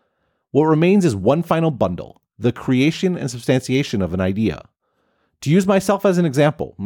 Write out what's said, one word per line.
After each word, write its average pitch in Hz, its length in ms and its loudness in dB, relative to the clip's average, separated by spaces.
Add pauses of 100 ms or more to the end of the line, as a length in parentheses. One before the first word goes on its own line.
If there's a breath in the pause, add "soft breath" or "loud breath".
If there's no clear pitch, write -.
(520)
What 143 160 2
remains 175 360 4
is 135 120 2
one 127 280 0
final 165 280 0
bundle, 95 500 -6 (180)
the 117 140 0
creation 160 640 0
and 135 120 -6
substantiation 127 720 -2
of 85 120 -4
an 92 80 -4
idea. 95 480 -4 (720)
To 139 100 -2
use 185 160 2
myself 196 380 0
as 185 120 2
an 175 80 2
example, 143 500 -2 (100)